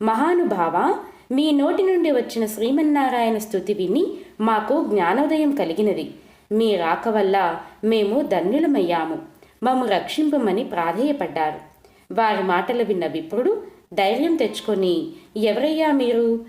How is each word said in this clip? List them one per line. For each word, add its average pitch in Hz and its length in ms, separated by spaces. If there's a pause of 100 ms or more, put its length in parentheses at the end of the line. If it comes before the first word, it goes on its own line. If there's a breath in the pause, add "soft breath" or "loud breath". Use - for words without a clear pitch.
"మహానుభావ, 226 1000 (320 loud breath)
మీ 302 200
నోటి 330 320
నుండి 359 280
వచ్చిన 226 340
శ్రీమన్నారాయణ 247 920
స్తుతి 208 360
విని 202 340 (340 loud breath)
మాకు 220 440
జ్ఞానోదయం 277 680
కలిగినది. 180 560 (400 loud breath)
మీ 214 240
రాక 175 320
వల్ల 196 520 (240 loud breath)
మేము 214 380
ధన్యులమయ్యాము. 185 1000 (440 loud breath)
మమ్ము 254 220
రక్షింపమని" 233 800
ప్రాధేయపడ్డారు. 175 960 (540 soft breath)
వారి 202 300
మాటలు 190 400
విన్న 185 240
విప్రుడు 233 560 (300 loud breath)
ధైర్యం 240 420
తెచ్చుకొని, 196 720 (300 loud breath)
"ఎవరయ్యా 294 540
మీరు? 233 580